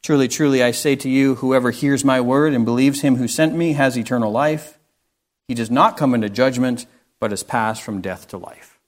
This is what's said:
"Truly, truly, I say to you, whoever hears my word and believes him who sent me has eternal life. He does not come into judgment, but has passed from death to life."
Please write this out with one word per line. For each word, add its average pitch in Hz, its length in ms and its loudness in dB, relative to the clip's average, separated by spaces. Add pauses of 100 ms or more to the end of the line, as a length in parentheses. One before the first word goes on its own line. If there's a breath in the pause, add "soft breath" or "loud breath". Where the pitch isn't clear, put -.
"Truly, 139 260 2
truly, 135 340 2
I 123 100 2
say 139 240 0
to 135 120 -6
you, 135 280 2
whoever 127 340 2
hears 139 340 0
my 131 160 4
word 139 320 2
and 117 140 2
believes 135 340 2
him 135 160 2
who 123 100 -2
sent 160 300 0
me 165 160 0
has 135 240 0
eternal 117 340 -2
life. 151 480 -2 (720)
He 123 60 -4
does 117 160 -4
not 175 260 4
come 131 180 0
into 110 140 0
judgment, 123 560 0 (360 soft breath)
but 110 100 -2
has 98 120 -6
passed 113 400 -4
from 98 200 -8
death 92 260 -10
to - 80 -14
life." - 520 -20